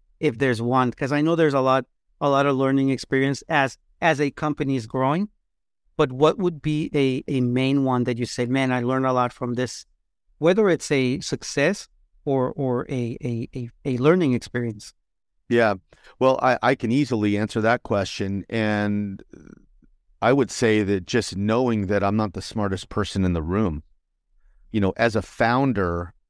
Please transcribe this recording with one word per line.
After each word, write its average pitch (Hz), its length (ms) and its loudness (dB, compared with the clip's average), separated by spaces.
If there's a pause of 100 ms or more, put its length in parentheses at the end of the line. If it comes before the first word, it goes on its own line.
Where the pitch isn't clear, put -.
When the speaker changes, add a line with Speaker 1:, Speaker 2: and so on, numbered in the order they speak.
(200)
Speaker 1:
if 120 180 0
there's 123 240 0
one, 123 300 0
'cause 131 180 -6
I 147 100 0
know 160 140 2
there's 160 180 2
a 139 80 2
lot, 131 240 2 (360)
a 147 80 0
lot 139 180 4
of 143 80 2
learning 135 360 2
experience 135 580 -2
as, 139 280 0 (240)
as 151 200 2
a 147 100 0
company 143 460 -4
is 113 100 -6
growing, 139 440 -2 (640)
but 143 160 0
what 151 260 4
would 180 240 -2
be 151 320 -2
a, 135 320 2
a 135 140 0
main 131 420 2
one 123 220 0
that 123 140 -2
you 123 60 -2
say, 120 220 -4
"Man, 131 240 0
I 127 120 0
learned 131 240 0
a 131 60 2
lot 123 200 0
from 123 220 -6
this," 123 300 -6 (540)
whether 190 300 4
it's 160 240 0
a 131 260 0
success - 720 -2 (360)
or, 135 280 -2
or 127 360 -4
a, 120 320 -6
a, 120 360 -6
a, 120 140 -10 (140)
a 127 140 -2
learning 147 360 4
experience? 117 600 -6 (540)
Speaker 2:
Yeah. 117 260 4 (460)
Well, 131 200 4
I, 127 220 2
I 127 140 2
can 110 160 -2
easily 110 440 0
answer 107 260 -2
that 113 200 2
question. 98 640 -4
And 104 760 -2 (960)
I 117 120 4
would 135 180 2
say 107 320 2
that 95 240 0
just 107 300 -2
knowing 110 500 0
that 101 160 0
I'm 98 140 0
not 107 160 0
the - 100 -10
smartest 98 460 -4
person 98 360 -2
in 90 100 2
the 80 80 -2
room, 85 420 -2 (880)
you 110 80 0
know, 95 160 2
as 113 180 0
a 104 80 -2
founder, 101 880 -2 (180)